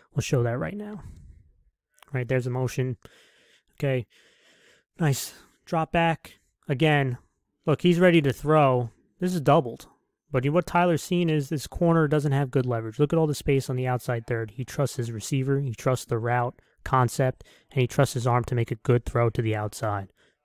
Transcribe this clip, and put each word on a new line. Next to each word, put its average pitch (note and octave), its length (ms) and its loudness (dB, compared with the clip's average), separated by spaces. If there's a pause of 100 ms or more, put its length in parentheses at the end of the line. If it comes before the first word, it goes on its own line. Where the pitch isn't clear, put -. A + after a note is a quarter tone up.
(160)
We'll C#3+ 60 -2
show B2+ 220 0
that A#2 140 -2
right - 200 -6
now. G#3 260 -14 (1120)
Right, B2+ 120 -4
there's B2+ 220 0
a - 20 -4
motion. B2+ 460 -2 (800)
Okay, C3 340 -4 (880)
nice - 360 -2 (320)
drop D#3+ 260 -4
back. E3 480 -2 (300)
Again, C#3+ 480 2 (500)
look, D3+ 160 0
he's F3 160 4
ready E3+ 240 6
to C3+ 100 2
throw. C#3 560 2 (300)
This F3+ 160 -2
is D#3+ 60 -2
doubled. C#3+ 440 2 (460)
But B2+ 120 0
you, C#3+ 80 0
what E3+ 140 2
Tyler's F3 380 2
seen F3 260 0
is D3+ 200 0
this D3+ 180 -6
corner E3 400 2
doesn't D3 240 0
have C#3 180 0
good B2+ 160 0
leverage. A2+ 320 -4
Look D3 160 2
at E3 60 2
all D#3+ 80 2
the D3 80 -2
space C#3 340 -2
on B2+ 60 -4
the B2+ 100 -4
outside B2 400 -4
third. A2+ 260 -4
He B2+ 140 -8
trusts - 300 -4
his A#2 160 -6
receiver. C3 480 -2
He C3+ 140 -4
trusts B2+ 320 -2
the A#2+ 120 -4
route A#2+ 420 -2 (240)
concept. - 600 0 (260)
And C3+ 120 -2
he B2 40 2
trusts - 300 0
his A#2 100 -4
arm A#2+ 200 2
to B2+ 100 -4
make A#2 160 -2
a A#2 60 -4
good B2 280 0
throw A#2+ 240 0
to A#2 140 -4
the A2 120 -2
outside. G#2 560 -6 (340)